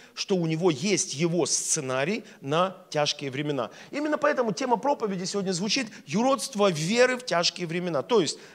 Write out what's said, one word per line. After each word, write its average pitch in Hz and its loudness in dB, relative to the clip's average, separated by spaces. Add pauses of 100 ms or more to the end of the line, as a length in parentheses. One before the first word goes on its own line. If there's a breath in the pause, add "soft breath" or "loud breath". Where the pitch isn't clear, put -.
(140 loud breath)
что - -2
у 170 0
Него 160 2
есть 156 0
Его 160 0
сценарий 135 -2 (180 loud breath)
на 175 0 (140)
тяжкие 143 -2
времена. 139 -2 (200 loud breath)
Именно 302 -2
поэтому 269 2
тема 254 0
проповеди 208 -2
сегодня 196 -2
звучит 214 -2 (180 loud breath)
«Юродство 208 2
веры 233 4
в 247 -10
тяжкие 175 0
времена». 165 -2
То 226 4
есть - 0 (160 loud breath)